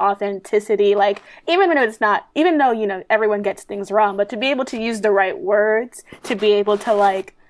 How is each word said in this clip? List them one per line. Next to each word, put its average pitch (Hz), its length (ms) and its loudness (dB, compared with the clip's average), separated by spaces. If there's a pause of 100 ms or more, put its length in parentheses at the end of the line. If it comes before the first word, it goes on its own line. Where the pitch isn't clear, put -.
authenticity, 202 920 0
like, 208 260 0 (260)
even 349 220 2
when 311 80 2
it's 226 240 -2
not, 208 340 0
even 320 220 2
though, 269 140 2
you 220 160 -2
know, 190 220 -6
everyone 214 340 0
gets 190 200 -6
things 202 280 -10
wrong, 202 260 2
but 202 120 2
to 240 80 -8
be 254 100 -2
able 269 180 -2
to 233 160 -8
use 226 200 -4
the 208 100 2
right 190 260 0
words, 214 640 -2 (200)
to 247 120 -4
be 208 180 2
able 208 260 2
to, 220 140 -2
like, 196 420 0 (140)